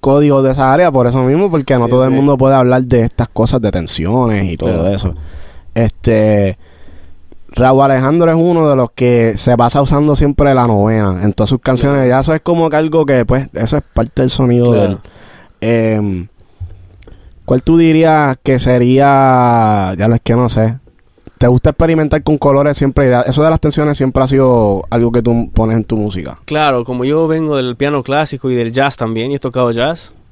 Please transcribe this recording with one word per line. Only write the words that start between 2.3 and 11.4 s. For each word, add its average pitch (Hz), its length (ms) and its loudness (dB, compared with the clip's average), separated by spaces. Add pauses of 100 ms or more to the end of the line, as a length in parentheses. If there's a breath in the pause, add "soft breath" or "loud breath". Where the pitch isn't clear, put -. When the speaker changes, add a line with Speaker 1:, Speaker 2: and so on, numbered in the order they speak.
Speaker 1:
puede 135 200 2
hablar 127 280 2
de 120 200 2
estas 117 240 -4
cosas 117 340 0
de 104 80 0
tensiones 98 800 -2
y 82 60 -8
todo 85 180 -2
Speaker 2:
Claro. 85 200 -2
Speaker 1:
eso. 95 200 -4 (600 loud breath)
Este, 107 840 0 (960 soft breath)
Raúl 131 280 2
Alejandro 139 480 2
es 160 60 0
uno 165 320 2
de 143 80 2
los 123 160 0
que 117 440 2
se 123 200 0
pasa 120 240 0
usando 147 360 2
siempre 143 380 2
la 123 120 2
novena 104 560 0
en 101 100 0
todas 107 180 -2